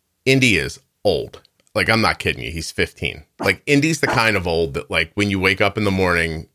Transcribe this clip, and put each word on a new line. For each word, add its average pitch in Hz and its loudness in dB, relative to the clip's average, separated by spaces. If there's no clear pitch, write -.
Indy 131 4
is 65 -4
old. 80 -2
Like, 101 0
I'm 113 2
not 87 0
kidding 69 -4
you. 58 -10
He's 80 -10
fifteen. - -6
Like, 98 -2
Indy's 147 2
the 143 -2
kind 113 2
of 90 -2
old 82 0
that, - -8
like, 82 -2
when 104 0
you 98 0
wake 98 2
up 101 0
in 107 -2
the 101 0
morning, 87 0